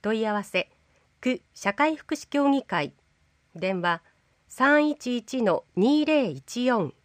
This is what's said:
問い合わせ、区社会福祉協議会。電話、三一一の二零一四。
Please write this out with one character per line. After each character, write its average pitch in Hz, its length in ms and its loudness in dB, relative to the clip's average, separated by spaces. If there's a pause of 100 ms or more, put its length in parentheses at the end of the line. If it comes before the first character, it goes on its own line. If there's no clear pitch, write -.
問 220 180 -2
い 220 80 -2
合 208 60 -2
わ 208 100 -2
せ、 - 260 -4 (520)
区 254 200 -2 (120)
社 202 200 -4
会 302 220 0
福 - 200 -8
祉 - 120 -16
協 285 220 0
議 277 140 0
会。 147 300 -4 (640)
電 185 240 -2
話、 175 220 -2 (480)
三 294 400 2
一 247 280 -4
一 247 240 -6
の 190 220 2 (140)
二 285 280 4
零 294 240 2
一 156 360 -8
四。 220 280 0 (120)